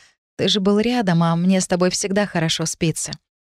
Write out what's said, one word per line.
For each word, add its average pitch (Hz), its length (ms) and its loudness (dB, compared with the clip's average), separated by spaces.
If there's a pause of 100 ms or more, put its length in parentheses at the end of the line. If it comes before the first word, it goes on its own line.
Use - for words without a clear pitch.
(360)
"Ты 123 120 0
же 214 100 0
был 202 220 2
рядом, 214 420 2
а 165 140 2
мне 185 240 2
с - 80 -4
тобой 180 220 2
всегда 196 360 -2
хорошо 160 400 -2
спится". - 460 -4 (360)